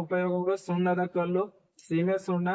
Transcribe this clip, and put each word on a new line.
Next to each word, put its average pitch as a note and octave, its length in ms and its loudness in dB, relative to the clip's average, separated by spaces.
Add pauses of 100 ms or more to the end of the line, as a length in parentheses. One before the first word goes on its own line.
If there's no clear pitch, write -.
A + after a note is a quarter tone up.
ಉಪಯೋಗಗಳು F3+ 540 0 (100)
ಸುಣ್ಣದ F3+ 380 2 (100)
ಕಲ್ಲು, F3+ 300 0 (420)
ಸೀಮೆ F3+ 320 2
ಸುಣ್ಣ F3+ 360 -2